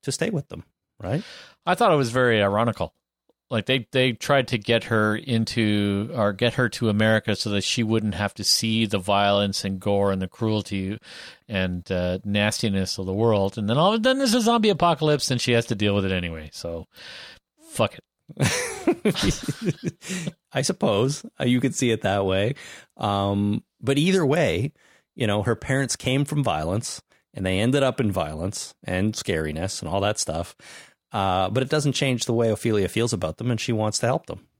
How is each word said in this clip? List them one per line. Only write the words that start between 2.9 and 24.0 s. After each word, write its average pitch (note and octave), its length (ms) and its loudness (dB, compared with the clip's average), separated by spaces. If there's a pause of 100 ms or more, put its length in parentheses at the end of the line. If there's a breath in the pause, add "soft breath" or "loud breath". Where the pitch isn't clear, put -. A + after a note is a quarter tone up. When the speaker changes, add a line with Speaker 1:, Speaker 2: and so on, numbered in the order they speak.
Speaker 2:
Like, A2 160 -2
they, B2+ 260 0
they C3 220 2
tried C#3 340 2
to B2 100 0
get A2+ 280 0
her G#2+ 320 2
into, G#2+ 960 0
or G#2 160 2
get A2 220 0
her B2 160 0
to - 180 -2
America G#2+ 480 2
so - 140 -6
that G2+ 160 0
she - 180 0
wouldn't G#2+ 320 0
have G2 200 -2
to G#2 100 -8
see A2+ 400 2
the G#2 120 -2
violence G2+ 680 2
and F#2+ 120 -2
gore G2+ 360 0
and F#2+ 80 -2
the F#2 80 -4
cruelty G#2 680 -2 (520 loud breath)
and, F#2 420 -2
uh, F2+ 320 0
nastiness G2+ 720 0
of G2 100 -8
the F#2+ 60 -4
world. G2+ 440 2
And G#2 120 -4
then A#2+ 80 0
all F#3 160 4
of A3+ 60 0
a G#3+ 60 -2
sudden C4 140 2
there's C4 140 2
a B3 60 2
zombie A3 300 4
apocalypse D#3 640 2
and B2 100 0
she B2+ 100 0
has A#2 140 4
to A2+ 100 -2
deal G#2 180 2
with G2+ 120 2
it F#2 80 0
anyway. E2 400 -6
So, E2+ 340 -10 (840 loud breath)
fuck G#2+ 220 -2
it. - 80 -20 (340)
Speaker 1:
<laughs> - 2000 -2 (180)
I C3 80 0
suppose, C3+ 640 0 (140)
uh, - 60 0
you B2 140 4
could C3 160 0
see A#2+ 160 2
it A2 100 0
that G2 240 0
way. G2 300 0 (420 loud breath)
Um, G2+ 640 0 (180)
but C3+ 160 0
either F3+ 280 4